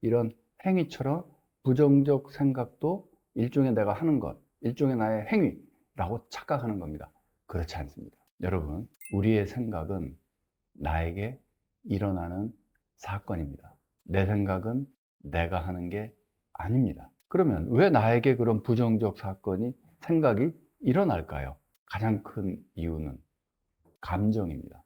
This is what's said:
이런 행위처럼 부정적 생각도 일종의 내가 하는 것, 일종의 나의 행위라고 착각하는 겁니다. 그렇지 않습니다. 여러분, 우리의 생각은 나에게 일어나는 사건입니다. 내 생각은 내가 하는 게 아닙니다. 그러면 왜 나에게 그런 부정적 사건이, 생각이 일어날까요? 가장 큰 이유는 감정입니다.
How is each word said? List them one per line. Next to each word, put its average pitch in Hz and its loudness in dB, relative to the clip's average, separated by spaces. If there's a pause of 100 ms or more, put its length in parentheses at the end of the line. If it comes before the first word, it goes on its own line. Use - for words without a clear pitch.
이런 113 2 (320)
행위처럼 170 0 (380)
부정적 139 4
생각도 139 -2 (260)
일종의 131 2
내가 104 2
하는 156 2
것, 78 -6 (240)
일종의 131 0
나의 110 0
행위라고 - -2
착각하는 120 -4
겁니다. 76 -10 (360)
그렇지 - -4
않습니다. - -12 (240)
여러분, 90 -4 (260)
우리의 101 2
생각은 90 -6 (580)
나에게 85 -4 (460)
일어나는 98 -2 (440)
사건입니다. 85 -8 (300)
내 95 0
생각은 101 -2 (320)
내가 85 -2
하는 87 -6
게 87 -6 (400)
아닙니다. 110 -2 (180)
그러면 120 0
왜 156 6
나에게 120 4
그런 113 2
부정적 113 0
사건이, 101 -4 (280)
생각이 151 2 (280)
일어날까요? 87 0 (300)
가장 107 0
큰 95 -6 (120)
이유는 78 -6 (840)
감정입니다. 92 -4